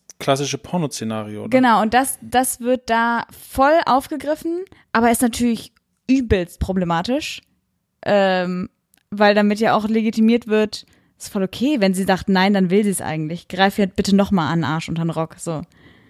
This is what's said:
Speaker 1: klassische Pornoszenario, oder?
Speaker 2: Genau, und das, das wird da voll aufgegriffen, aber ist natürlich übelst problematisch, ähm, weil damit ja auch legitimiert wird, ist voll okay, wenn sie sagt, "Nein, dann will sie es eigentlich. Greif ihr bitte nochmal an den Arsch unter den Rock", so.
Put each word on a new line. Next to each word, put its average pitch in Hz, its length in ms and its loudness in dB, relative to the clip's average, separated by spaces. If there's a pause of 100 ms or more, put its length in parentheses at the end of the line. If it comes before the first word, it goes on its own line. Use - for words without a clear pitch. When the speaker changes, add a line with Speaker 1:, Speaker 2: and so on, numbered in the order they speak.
(180)
Speaker 1:
klassische 139 380 0
Pornoszenario, 110 840 -6
oder? 214 80 -8
Speaker 2:
Genau, 240 320 4
und 220 100 -2
das, 262 300 0
das 240 380 -2
wird 247 280 -2
da 233 380 0 (240)
voll 277 240 2 (100)
aufgegriffen, 311 800 -4 (280)
aber 233 180 2
ist 233 100 0
natürlich 240 520 -2 (360)
übelst 220 500 0
problematisch, 185 840 -4 (640)
ähm, 185 640 0 (400)
weil 208 240 4
damit 208 260 2
ja 170 160 4
auch 214 100 0
legitimiert 220 600 2
wird, 214 400 -2 (320)
ist - 120 -16
voll - 140 -2
okay, 285 360 -2
wenn 196 140 2
sie 190 100 -2
sagt, 185 240 -2
"Nein, 190 240 4
dann 190 160 2
will 202 160 2
sie 202 60 0
es 180 100 -4
eigentlich. 156 480 -8
Greif 190 300 0
ihr 208 80 2
bitte 196 280 0
nochmal 196 380 2
an 165 60 0
den 160 80 0
Arsch 156 240 -4
unter 165 120 -4
den 170 60 -2
Rock", 160 300 -6
so. 160 240 -8 (480)